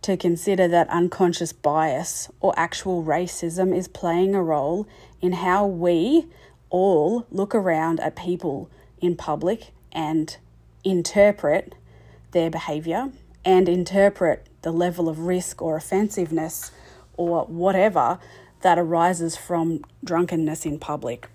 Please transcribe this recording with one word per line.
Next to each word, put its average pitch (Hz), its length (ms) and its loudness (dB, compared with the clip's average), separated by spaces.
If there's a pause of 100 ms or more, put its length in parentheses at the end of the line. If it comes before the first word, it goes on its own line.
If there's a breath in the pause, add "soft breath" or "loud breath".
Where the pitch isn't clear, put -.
to 196 140 -2
consider 180 540 2
that 170 200 4
unconscious 175 600 0
bias 151 760 -2 (100)
or - 160 2
actual - 480 -4
racism 175 720 -2
is 185 140 -4
playing 180 440 0
a 196 80 2
role 160 460 0 (320 loud breath)
in 180 140 0
how 185 340 2
we 180 600 2 (420 loud breath)
all 185 600 2
look 196 240 -4
around 165 460 0
at - 160 -4
people 175 540 -6 (320 soft breath)
in 175 160 0
public 165 540 -4 (200)
and 156 460 -4 (480)
interpret 190 880 2 (560 soft breath)
their 165 180 2
behaviour 165 640 -6 (320)
and 185 240 6
interpret 180 800 2 (140)
the 165 100 -4
level 175 380 0
of 156 100 -6
risk 180 420 -4
or 160 140 -2
offensiveness 175 960 -4 (460 loud breath)
or 170 280 0
whatever 180 720 2 (440 loud breath)
that 175 180 4
arises 165 560 0
from 165 480 -4 (200)
drunkenness 165 640 -2
in 165 140 -6
public. 127 560 -8